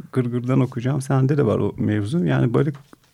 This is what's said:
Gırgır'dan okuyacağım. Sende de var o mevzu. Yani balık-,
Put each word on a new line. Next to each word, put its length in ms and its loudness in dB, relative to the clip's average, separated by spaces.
Gırgır'dan 480 0
okuyacağım. 420 -2
Sende 360 2
de 80 4
var 120 2
o 180 0
mevzu. 480 -2
Yani 300 0
balık-, 220 0